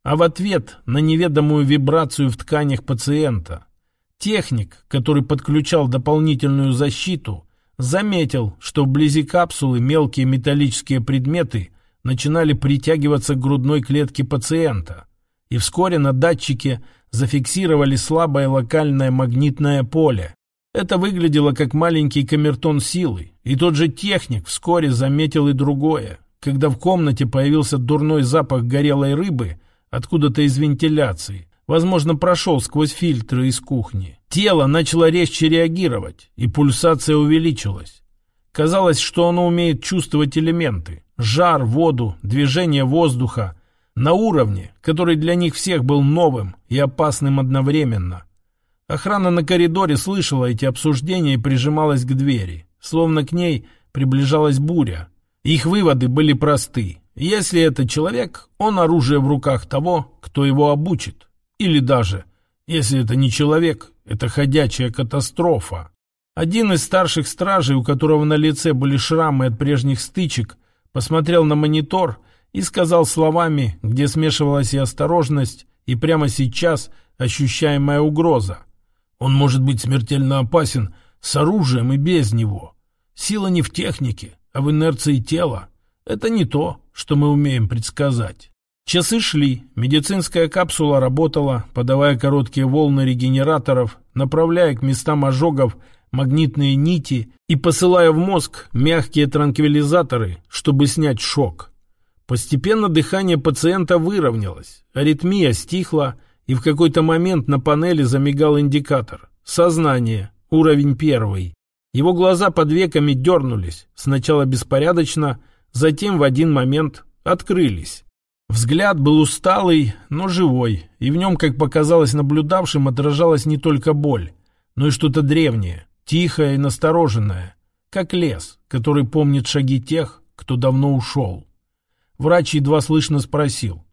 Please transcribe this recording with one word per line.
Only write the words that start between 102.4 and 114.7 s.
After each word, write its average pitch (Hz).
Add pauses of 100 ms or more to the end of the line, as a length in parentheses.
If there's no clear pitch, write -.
дыхание 170
пациента 170
выровнялось, 135
аритмия 151
стихла, 147 (300)
и 127
в 123
какой-то 160
момент 165
на 143
панели 151
замигал 143
индикатор. 143 (140)
Сознание, 135 (220)
уровень 147
первый. 104 (360)
Его 151
глаза 185
под 156
веками 156
дёрнулись, 127
сначала 139
беспорядочно, 139 (320)